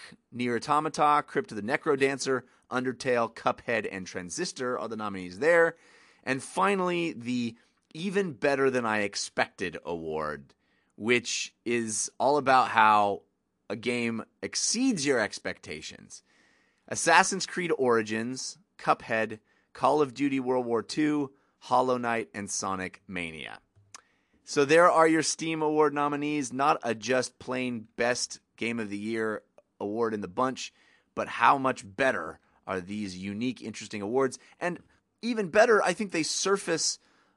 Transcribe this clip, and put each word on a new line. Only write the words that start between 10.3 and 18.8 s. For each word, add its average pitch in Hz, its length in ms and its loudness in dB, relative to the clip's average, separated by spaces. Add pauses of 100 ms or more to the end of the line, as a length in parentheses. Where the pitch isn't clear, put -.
which 117 580 0 (100)
is 113 540 -2
all 135 180 4
about 131 320 4
how 107 540 4 (460)
a 104 80 -6
game 117 480 -4 (180)
exceeds 208 600 0
your 139 140 2
expectations. - 1040 -8 (640)
Assassin's 180 580 4
Creed 175 300 -2
Origins, 117 840 0 (200)
Cuphead, 110 600 0 (320)